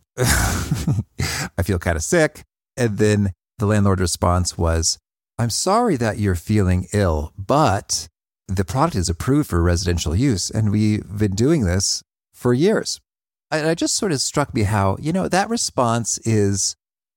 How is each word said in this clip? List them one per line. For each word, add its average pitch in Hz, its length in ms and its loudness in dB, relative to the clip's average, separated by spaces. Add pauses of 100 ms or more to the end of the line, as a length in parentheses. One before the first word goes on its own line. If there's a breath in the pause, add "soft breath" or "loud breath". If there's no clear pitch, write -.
<laughs> - 120 -20
I - 1500 -2
feel 92 160 -2
kinda 82 200 -2
sick." 156 440 0 (340)
And 113 200 0
then 104 360 2 (240)
the 104 80 -2
landlord 101 340 4
response 90 580 0
was, 82 400 0 (400)
"I'm 117 120 0
sorry 208 480 0
that 110 220 -2
you're 98 160 2
feeling 92 580 2
ill, 82 440 0
but 107 720 0 (400)
the 95 160 -2
product 147 320 -2
is 92 140 0
approved 139 400 0
for 87 120 0
residential 85 540 0
use, 117 360 0
and 110 200 0
we've 107 460 0
been 101 180 0
doing 127 300 2
this - 380 -2 (300)
for 123 200 0
years." 170 480 0 (480)
And 156 180 -2
it 170 100 0
just - 180 -2
sort 202 160 -2
of 131 100 0
struck - 320 -4
me 113 100 0
how, 98 360 0
you 151 120 -4
know, 180 160 -2
that 196 220 0
response 120 680 -2
is, 101 560 0 (420)